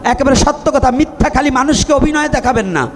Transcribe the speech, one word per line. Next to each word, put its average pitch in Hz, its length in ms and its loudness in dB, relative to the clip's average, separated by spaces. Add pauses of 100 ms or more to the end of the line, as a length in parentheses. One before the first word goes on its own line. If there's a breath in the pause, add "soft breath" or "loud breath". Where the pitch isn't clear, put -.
একেবারে 254 320 2
সত্য 294 360 0
কথা, 262 180 2
মিথ্যা 294 380 -2
খালি 277 220 0
মানুষকে 277 420 0
অভিনয় 302 360 0
দেখাবেন 233 380 -2
না। 147 300 -2